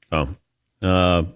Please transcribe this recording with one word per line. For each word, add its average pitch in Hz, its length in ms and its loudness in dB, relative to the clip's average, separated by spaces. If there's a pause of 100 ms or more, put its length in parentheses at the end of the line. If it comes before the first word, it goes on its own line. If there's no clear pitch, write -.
So, 78 180 -2 (540)
uh, 90 420 2 (120)